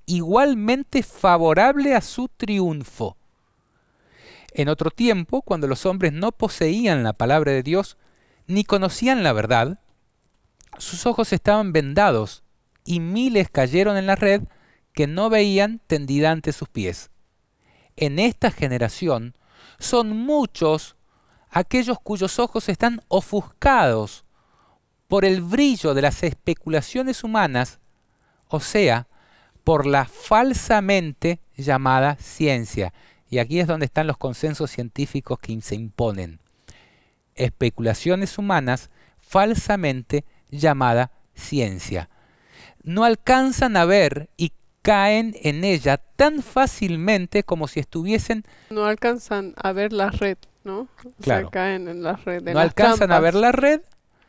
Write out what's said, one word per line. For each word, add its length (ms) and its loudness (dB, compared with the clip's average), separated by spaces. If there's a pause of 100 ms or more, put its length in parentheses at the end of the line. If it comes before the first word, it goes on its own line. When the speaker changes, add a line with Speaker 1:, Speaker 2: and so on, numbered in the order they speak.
Speaker 1:
igualmente 960 0
favorable 920 2
a 80 4
su 260 -8
triunfo. 880 -4 (1400)
En 160 -2
otro 220 0
tiempo, 520 0
cuando 260 -2
los 180 -4
hombres 260 0
no 200 -2
poseían 720 0
la 80 0
palabra 400 2
de 100 0
Dios, 360 -4 (500)
ni 160 0
conocían 580 0
la 120 4
verdad, 440 2 (1000)
sus 280 -10
ojos 280 0
estaban 380 0
vendados 680 2 (420)
y 160 -2
miles 500 0
cayeron 480 2
en 80 -2
la 100 2
red 260 2 (500)
que 140 0
no 240 -2
veían 560 2
tendida 460 0
ante 200 -4
sus 160 -10
pies. 420 -8 (840)
En 220 -2
esta 320 0
generación 880 -2 (420)
son 380 0
muchos 800 -2 (540)
aquellos 500 -2
cuyos 400 -4
ojos 300 -2
están 380 -2
ofuscados 1160 0 (840)
por 180 2
el 180 2
brillo 520 0
de 80 2
las 220 0
especulaciones 960 -4
humanas, 560 0 (720)
o 100 -4
sea, 480 2 (560)
por 240 2
la 200 2
falsamente 1300 0 (160)
llamada 600 2
ciencia". 760 -4 (400)
Y 60 0
aquí 220 0
es 80 0
donde 180 -2
están 220 -2
los 80 -4
consensos 560 -6
científicos 680 -6
que 220 -10
se 160 -8
imponen. 640 -6 (960)
Especulaciones 1040 -2
humanas 520 -2 (280)
falsamente 1080 -2 (260)
llamada 640 2 (220)
ciencia. 760 -6 (720)
"No 220 0
alcanzan 720 2
a 80 4
ver 520 2
y 160 -2 (300)
caen 600 2
en 220 -2
ella 340 2
tan 440 0
fácilmente 1040 0
como 240 -4
si 120 -6
estuviesen" 640 -4 (260)
Speaker 2:
No 140 -2
alcanzan 720 -2
a 160 -4
ver 200 -4
la 180 0
red, 280 -4 (260)
¿no? 160 -10
O 80 -14 (140)
sea, 100 -20 (100)
Speaker 1:
Claro. 280 -2
Speaker 2:
caen 380 -4
en 140 -10
la 140 -4
red, 220 -8
en 80 -10
Speaker 1:
"No 80 -4
Speaker 2:
las 100 4
Speaker 1:
alcanzan 480 2
a 20 6
Speaker 2:
trampas. 80 6
Speaker 1:
ver 120 2
la 180 4
red 280 2 (480)